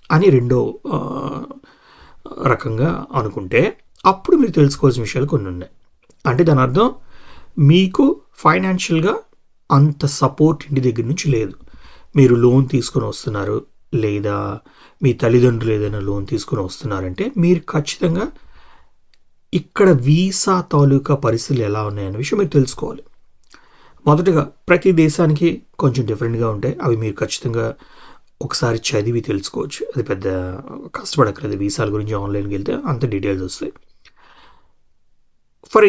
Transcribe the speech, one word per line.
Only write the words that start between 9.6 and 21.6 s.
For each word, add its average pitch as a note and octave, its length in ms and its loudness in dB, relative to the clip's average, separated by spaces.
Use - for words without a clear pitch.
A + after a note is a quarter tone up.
అంత D3 340 4
సపోర్ట్ D3+ 640 0
ఇంటి C3+ 120 -2
దగ్గర A#2 260 -2
నుంచి D#3 240 -2
లేదు, A2 220 -2
మీరు C3 200 8
లోన్ B2 340 4
తీసుకొని B2 360 -2
వస్తున్నారు, G#2 600 -6
లేదా G#2 680 -4
మీ B2+ 100 4
తల్లిదండ్రులు A#2 600 2
ఏదైనా G#2 260 -2
లోన్ G2 280 -4
తీసుకొని G#2+ 340 -4
వస్తున్నారంటే F#2+ 760 -6
మీరు F3 220 4
ఖచ్చితంగా E3+ 600 -2
ఇక్కడ F#3+ 360 2
వీసా F3 720 2
తాలూకా C#3 540 2
పరిస్థితులు A#2 500 -2